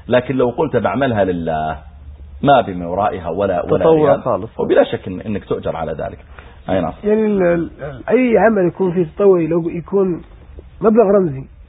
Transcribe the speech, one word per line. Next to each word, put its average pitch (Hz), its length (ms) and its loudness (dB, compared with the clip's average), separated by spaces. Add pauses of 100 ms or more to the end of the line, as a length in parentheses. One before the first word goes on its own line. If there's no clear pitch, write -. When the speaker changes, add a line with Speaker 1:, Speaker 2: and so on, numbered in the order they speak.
Speaker 1:
لكن 123 280 0
لو 123 140 2
قلت 135 260 -2
بعملها 107 480 0
لله 80 540 -4 (640)
ما 139 180 6
بمن 90 260 -6
ورائها 92 420 -4
ولا، 90 360 -2
ولا 95 200 0
Speaker 2:
تطوع 156 260 4
Speaker 1:
ريال، 110 120 2
Speaker 2:
خالص. 110 380 -4
Speaker 1:
وبلا - 240 2
شك - 240 -6
إن-، - 180 -10
إنك 101 180 -6
تؤجر 95 320 -6
على 80 160 -6
ذلك. 76 260 -8 (520)
أي 95 100 0
نعم. 80 120 -2 (120)
Speaker 3:
يعني 214 220 2
ال-، 202 160 2
ال-، 156 680 -2
أي 240 300 2
عمل 196 300 4
يكون 185 240 -2
فيه 175 140 0 (100)
تطوعي 190 300 4
لو 165 220 -2
يكون 180 560 -2 (560)
مبلغ 214 240 4 (160)
رمزي 135 280 -4 (200)